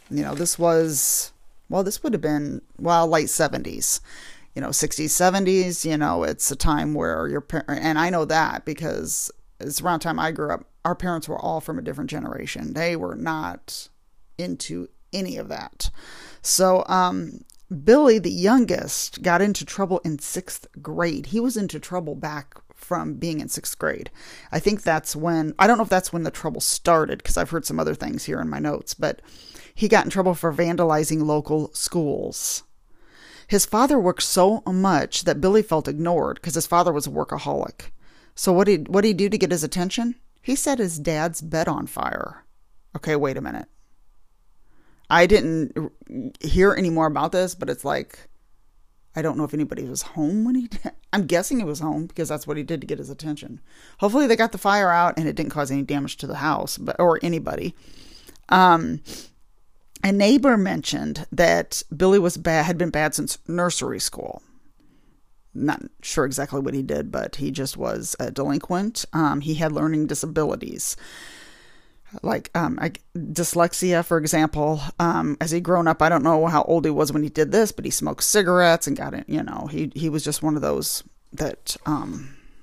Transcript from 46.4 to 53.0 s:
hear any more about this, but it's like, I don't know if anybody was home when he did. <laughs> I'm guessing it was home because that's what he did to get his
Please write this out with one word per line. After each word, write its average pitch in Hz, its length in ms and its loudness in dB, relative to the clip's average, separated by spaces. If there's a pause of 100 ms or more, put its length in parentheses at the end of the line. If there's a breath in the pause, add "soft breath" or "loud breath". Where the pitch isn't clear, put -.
hear 185 320 6
any 185 180 0
more 160 160 4
about 151 260 0
this, 180 220 0
but - 160 -6
it's - 140 -6
like, - 440 -4 (840)
I 160 60 -4
don't 156 160 -2
know 156 80 -2
if 139 80 -6
anybody 151 320 -4
was 127 160 -6
home 180 460 0
when 247 80 2
he 247 140 -2
did. - 320 -6
<laughs> - 120 -10
I'm 190 140 0
guessing 202 340 0
it 202 60 -2
was 147 140 -6
home 156 260 -2
because 160 240 -6
that's 151 160 -6
what 151 100 -4
he 151 60 -6
did 151 180 -6
to 135 60 -10
get 151 120 -4
his 139 120 -12